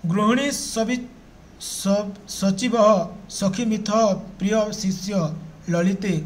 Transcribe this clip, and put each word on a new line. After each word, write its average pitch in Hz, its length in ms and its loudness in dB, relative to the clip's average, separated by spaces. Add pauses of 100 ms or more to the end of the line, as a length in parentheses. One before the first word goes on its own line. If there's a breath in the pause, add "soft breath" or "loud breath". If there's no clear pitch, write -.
ଗୃହିଣୀ 220 440 2
ସବି-, 240 560 -4 (540)
ସ-, 202 500 -2 (180)
ସଚିବଃ 208 760 4 (240)
ସଖୀମିଥ 214 600 -2 (480)
ପ୍ରିୟ 214 340 0
ଶିଷ୍ୟ 185 580 -2 (380)
ଲଳିତେ 180 580 0